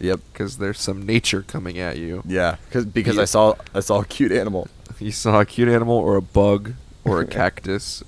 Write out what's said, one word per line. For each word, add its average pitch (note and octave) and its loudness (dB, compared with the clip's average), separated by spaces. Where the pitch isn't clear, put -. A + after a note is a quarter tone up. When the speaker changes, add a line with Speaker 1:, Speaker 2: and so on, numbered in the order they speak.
Speaker 1:
Yep. F#2 0
Speaker 2:
'cause G2 -6
there's G2+ -4
some G2 -6
nature G#2+ 2
coming F2+ -8
at F2 -6
you. E2+ -8
Speaker 1:
Yeah, F2 0
'cause, B2 -2
because G#2+ 0
Speaker 2:
Yeah. G#2 4
Speaker 1:
I - 2
saw, G#2+ 6
I G2 0
saw G2+ 2
a - -6
cute A#2 0
animal. G2 -2
Speaker 2:
You G#2 -6
saw G#2+ 2
a G2+ 4
cute A#2+ 2
animal A#2 2
or G2 2
a G2 2
bug G2+ 2
or F#2+ 2
a - -2
Speaker 1:
<laughs> F#2 -8
Speaker 2:
cactus F#2+ -4